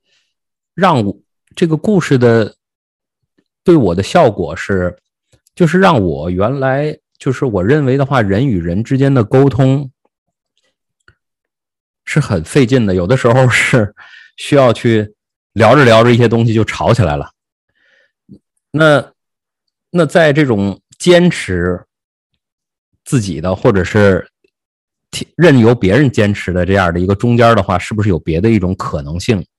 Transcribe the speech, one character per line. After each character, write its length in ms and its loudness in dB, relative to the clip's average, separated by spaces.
让 320 0
我， 160 -8
这 120 -2
个 100 -2
故 240 0
事 160 0
的， 400 2
对 140 4
我 180 0
的 80 -4
效 280 2
果 260 -8
是， 420 -6
就 120 0
是 120 0
让 240 2
我 280 -4
原 280 -2
来， 400 -4
就 120 -6
是 140 -4
我 180 -2
认 220 2
为 140 0
的 80 0
话， 160 0
人 240 0
与 120 -2
人 240 -4
之 140 -4
间 160 2
的 100 2
沟 280 2
通 420 -2
是 120 -4
很 240 -4
费 220 0
劲 220 0
的， 80 -2
有 120 -2
的 80 0
时 160 0
候 200 4
是 440 -2
需 180 -2
要 160 4
去 420 -2
聊 240 4
着 80 4
聊 180 6
着 80 4
一 60 4
些 100 2
东 200 0
西 80 -2
就 100 0
吵 300 -2
起 80 0
来 120 -2
了。 160 -10
那， 420 0
那 160 0
在 260 2
这 140 2
种 340 -2
坚 320 4
持 560 -6
自 160 -2
己 200 -8
的， 140 -4
或 160 0
者 140 0
是 440 2
任 200 4
由 160 4
别 240 0
人 140 2
坚 240 -2
持 180 -8
的 140 -2
这 60 -2
样 200 0
的 60 -4
一 80 -2
个 80 0
中 220 -2
间 180 4
的 80 0
话， 160 -2
是 160 -10
不 80 -4
是 60 -2
有 100 0
别 220 -4
的 100 0
一 80 2
种 160 -2
可 280 -8
能 180 -10
性？ 260 -4